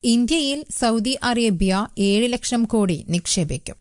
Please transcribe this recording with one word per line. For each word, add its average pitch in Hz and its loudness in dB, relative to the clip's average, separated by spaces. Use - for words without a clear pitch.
ഇന്ത്യയിൽ 277 2
സൗദി 226 0
അറേബ്യ 214 2
ഏഴ് 202 2
ലക്ഷം 233 -2
കോടി 202 0
നിക്ഷേപിക്കും. 165 -4